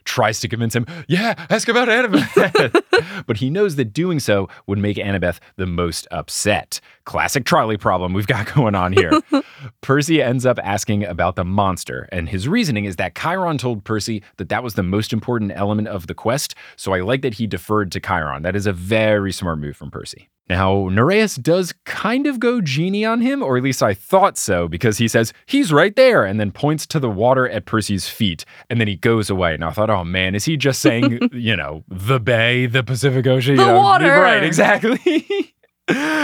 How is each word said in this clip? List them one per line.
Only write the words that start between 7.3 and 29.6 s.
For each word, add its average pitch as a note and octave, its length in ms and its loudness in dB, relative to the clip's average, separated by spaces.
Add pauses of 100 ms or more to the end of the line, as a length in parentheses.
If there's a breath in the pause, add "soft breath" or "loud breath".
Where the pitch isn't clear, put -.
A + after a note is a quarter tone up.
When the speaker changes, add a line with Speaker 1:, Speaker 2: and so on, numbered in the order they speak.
Speaker 1:
trolley A#2 320 0
problem F#2 380 0
we've G2+ 120 -2
got A2 200 -2
<laughs> - 80 -10
going A2+ 200 2
on F2+ 200 0
here. F#2+ 180 2 (180)
<laughs> D3 520 -6
Percy D3 400 2
ends B2+ 240 0
up B2 160 2
asking G2+ 420 -2
about F2+ 320 -2
the F#2 80 -2
monster, F#2 640 -2
and E2+ 180 -6
his G2 200 -4
reasoning D#3 380 0
is F#2 100 -6
that F#2 200 -6
Chiron E3 420 -2
told A#2+ 260 -4
Percy A2 380 -4 (160 soft breath)
that F2+ 100 -8
that G#2+ 140 -2
was A#2+ 120 -8
the G2+ 80 -2
most G2 300 -2
important A2 420 -2
element G#2+ 340 -2
of F#2 180 -8
the E2+ 80 -10
quest, - 400 -4 (220 loud breath)
so - 180 -6
I F#2 60 0
like B2 220 -2
that B2 120 -2
he A2+ 120 -4
deferred G2 460 -2
to F#2+ 80 -6
Chiron. D2+ 420 -4
That F#2 140 -2
is G2+ 100 -2
a G#2 60 2
very G2+ 600 0
smart E2+ 260 -4
move D2 180 -8
from C#2+ 140 -16
Percy. - 400 -16 (160)
Now, F#2+ 460 2
Nereus F#3 440 2
does E3+ 360 0 (140)
kind B3+ 400 -2
of C4+ 120 -4
go B3 220 0
genie F3+ 460 -2
on A3+ 160 0
him, C4+ 200 0
or C3+ 140 2
at B2+ 60 2
least C3+ 200 -2
I G#2+ 120 4
thought F#3 420 2
so, F2 320 0
because G2 300 0
he A#2 100 4
says, - 240 2 (140 soft breath)
"He's C4+ 260 0
right F3 240 4
there," A3+ 300 6
and G2+ 120 -2
then G#2 120 0
points D3+ 380 -2
to D#3+ 120 -2
the B2+ 80 0
water B2 400 2
at F#2 160 -6
Percy's G#2 460 -2
feet, F2+ 340 -2 (240 loud breath)
and A#2 100 -2
then A2 80 2
he G2+ 100 -2
goes A2+ 340 2
away. F2+ 240 0
And D#2+ 100 -6